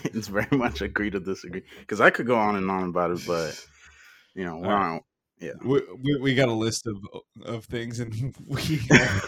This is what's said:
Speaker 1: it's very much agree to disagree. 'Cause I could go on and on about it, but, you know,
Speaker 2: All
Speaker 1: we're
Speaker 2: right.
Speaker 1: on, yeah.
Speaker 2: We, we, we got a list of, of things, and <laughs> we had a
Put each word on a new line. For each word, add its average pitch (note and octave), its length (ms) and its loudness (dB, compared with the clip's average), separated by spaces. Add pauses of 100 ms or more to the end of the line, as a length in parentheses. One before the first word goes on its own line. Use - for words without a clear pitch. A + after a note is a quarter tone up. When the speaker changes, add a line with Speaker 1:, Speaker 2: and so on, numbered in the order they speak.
Speaker 1:
it's A2 240 -4
very G2+ 280 -2
much A#2+ 260 0
agree G2+ 280 -2
to G2 100 -2
disagree. F2+ 440 -8 (240)
'Cause G#2+ 140 0
I D#3+ 80 10
could C3 180 -2
go B2 100 4
on G#2 180 4
and F#2+ 140 0
on F#2 200 0
about F2 220 2
it, E2+ 140 -2
but, E2 340 -2 (760)
you - 80 -6
know, E2+ 120 -6
Speaker 2:
All D#2+ 60 -10
Speaker 1:
we're F#2 60 -4
Speaker 2:
right. G2 280 2
Speaker 1:
on, D#2+ 60 -8 (380)
yeah. D#2+ 140 -8 (120)
Speaker 2:
We, C3 160 4 (220)
we, C#3+ 140 2
we C3 180 2
got C3 140 6
a A2+ 40 0
list A2 340 -2
of, G#2 100 -6 (480)
of A2+ 200 -8
things, A#2 340 -6
and A#2 420 -6
<laughs> - 60 -20
we C3+ 140 -4 (300)
had C3 100 10
a - 260 0